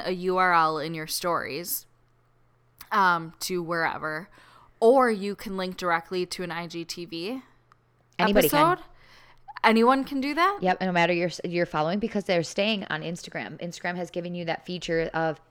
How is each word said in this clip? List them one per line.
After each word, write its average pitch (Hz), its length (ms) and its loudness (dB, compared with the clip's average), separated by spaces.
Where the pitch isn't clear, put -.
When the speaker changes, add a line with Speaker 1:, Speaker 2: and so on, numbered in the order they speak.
Speaker 1:
a 175 60 -2
U 185 260 0
R 185 160 4
L 160 240 4
in 156 160 -4
your 160 140 -8
stories, 165 800 -4
um, 175 500 2
to 180 200 -4
wherever, 160 680 -4
or 247 300 8
you 202 260 -2
can 196 220 -8
link 185 200 -6
directly 180 480 -2
to 180 180 -8
an 175 80 -8
I 170 160 -8
G 170 180 -10
T 170 200 -12
V 180 360 -8
Speaker 2:
Anybody 185 320 4
can. 302 240 6
Speaker 1:
episode. - 120 -8
Anyone 233 440 6
can 269 160 -4
do 285 140 -2
that? 392 260 2
Speaker 2:
Yep, 180 180 2
no 185 140 -2
matter 170 180 4
your, 175 180 0
your 175 220 0
following, 165 340 0
because 208 240 -2
they're 175 200 2
staying 202 460 -2
on 156 120 -4
Instagram. 156 580 -8
Instagram 175 380 -8
has 180 120 -6
given 175 240 -6
you 175 120 -6
that 165 200 -4
feature 165 480 -2
of, 160 380 -2